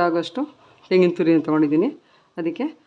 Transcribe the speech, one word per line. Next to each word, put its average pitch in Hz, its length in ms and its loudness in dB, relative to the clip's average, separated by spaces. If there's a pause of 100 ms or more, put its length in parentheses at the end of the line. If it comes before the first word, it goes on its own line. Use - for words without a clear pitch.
ಆಗೋಷ್ಟು 170 360 -4 (460)
ತೆಂಗಿನ 180 300 4
ತುರಿನ 165 300 2
ತೊಗೊಂಡಿದ್ದೀನಿ. 156 400 2 (500)
ಅದಕ್ಕೆ 170 280 -6 (200)